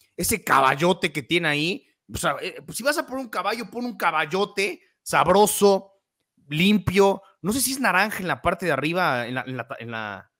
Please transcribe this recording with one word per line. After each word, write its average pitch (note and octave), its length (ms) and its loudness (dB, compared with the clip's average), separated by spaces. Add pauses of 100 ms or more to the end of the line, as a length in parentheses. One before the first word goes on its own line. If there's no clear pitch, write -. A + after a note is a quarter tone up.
(160)
Ese F#3 280 -4
caballote C#3+ 680 2
que D3 100 -6
tiene E3 260 0
ahí, D3+ 380 -2 (260)
o - 60 -8
sea, D#3 240 -2
eh, F3 240 -10
pues, D#3+ 100 -12
si A3 80 -8
vas D4+ 140 0
a C#4+ 80 -4
poner C4 180 -8
un A3 60 -14
caballo, G#3 400 -4
pon A#3+ 160 -8
un A3 100 -8
caballote F#3+ 880 -2 (200)
sabroso, G3 880 4 (560)
limpio. F#3+ 760 4 (200)
No F#3 100 -2
sé C4 80 0
si B3 120 -2
es C4 80 -6
naranja G3+ 400 2
en F#3 80 -6
la C3+ 140 -2
parte F3+ 240 -2
de D#3+ 60 2
arriba, D3 540 0
en B2 80 -6
la, B2+ 80 -4
en B2+ 140 -8
la A#2+ 100 -6
ta-, C3 120 -10
en A#2 120 -12
la G#2 500 -10